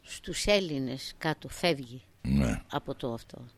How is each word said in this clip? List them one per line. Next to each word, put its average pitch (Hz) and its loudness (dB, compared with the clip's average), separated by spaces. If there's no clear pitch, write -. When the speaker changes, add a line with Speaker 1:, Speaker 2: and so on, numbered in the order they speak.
Speaker 1:
στους - -6
Έλληνες 147 2
κάτω, - -2
φεύγει 135 0
Speaker 2:
Ναι. 127 4
Speaker 1:
από 139 -4
το 123 -4
αυτό. - -10